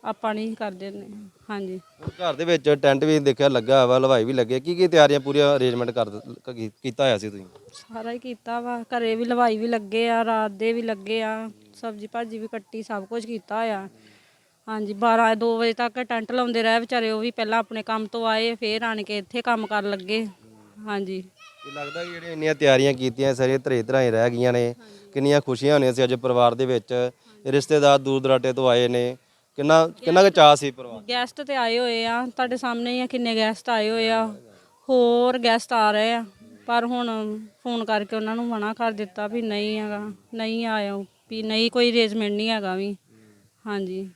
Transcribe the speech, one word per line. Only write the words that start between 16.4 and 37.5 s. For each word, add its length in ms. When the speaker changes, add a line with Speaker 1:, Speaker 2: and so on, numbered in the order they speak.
Speaker 1:
ਰਹੇ 180
ਵਿਚਾਰੇ, 300
ਉਹ 100
ਵੀ 100
ਪਹਿਲਾਂ 280
ਆਪਣੇ 240
ਕੰਮ 240
ਤੋਂ 200
ਆਏ, 280
ਫੇਰ 280
ਆਣ 200
ਕੇ 160
ਇੱਥੇ 240
ਕੰਮ 240
ਕਰਨ 240
ਲੱਗੇ। 360
ਹਾਂਜੀ। 360
Speaker 2:
ਇਹ 60
ਲੱਗਦਾ 320
ਕਿ 60
ਜਿਹੜੀਆਂ 220
ਇੰਨੀਆਂ 220
ਤਿਆਰੀਆਂ 400
ਕੀਤੀਆਂ, 400
ਸਾਰੀਆਂ 240
ਧਰੇ 240
ਧਰਾਏ 280
ਰਹਿ 200
ਗਈਆਂ 220
ਨੇ। 280
Speaker 1:
ਹਾਂਜੀ। 340
Speaker 2:
ਕਿੰਨੀਆਂ 260
ਖੁਸ਼ੀਆਂ 340
ਹੋਣੀਆਂ 180
ਸੀ 120
ਅੱਜ 100
ਪਰਿਵਾਰ 400
ਦੇ 120
ਵਿੱਚ, 260
Speaker 1:
ਹਾਂਜੀ। 600
Speaker 2:
ਰਿਸ਼ਤੇਦਾਰ 460
ਦੂਰ 240
ਦਰਾਡੇ 300
ਤੋਂ 160
ਆਏ 200
ਨੇ, 280
ਕਿੰਨਾ, 320
ਕਿੰਨਾ 340
ਕੁ 80
ਚਾਅ 260
ਸੀ 140
ਪਰਿਵਾਰ? 380
Speaker 1:
ਗੈਸਟ 340
ਤੇ 140
ਆਏ 220
ਹੋਏ 280
ਆ, 200
ਤੁਹਾਡੇ 300
ਸਾਹਮਣੇ 360
ਹੀ 80
ਆ, 60
ਕਿੰਨੇ 300
ਗੈਸਟ 340
ਆਏ 200
ਹੋਏ 200
ਆ, 240
ਹੋਰ 500
ਗੈਸਟ 340
ਆ 180
ਰਹੇ 220
ਆ, 120
ਪਰ 180
ਹੁਣ 540